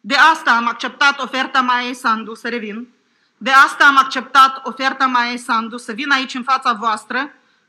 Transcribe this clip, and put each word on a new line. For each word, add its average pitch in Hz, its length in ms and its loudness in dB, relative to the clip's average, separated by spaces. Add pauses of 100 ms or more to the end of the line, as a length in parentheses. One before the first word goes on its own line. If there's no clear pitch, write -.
De 208 140 -4
asta 285 420 4
am 233 100 -2
acceptat 262 540 -2
oferta 262 400 -2
Maiei 247 340 -2
Sandu 220 400 -4
să 233 140 -12
revin. 226 400 -10 (480)
De 233 140 -6
asta 294 360 6
am 277 100 6
acceptat 262 680 2
oferta 269 400 -2
Maiei 247 320 -2
Sandu 226 380 -4
să 240 160 -12
vin 285 180 -6
aici 262 240 -2
în 254 80 -6
fața 262 300 -2
voastră 226 580 -6 (380)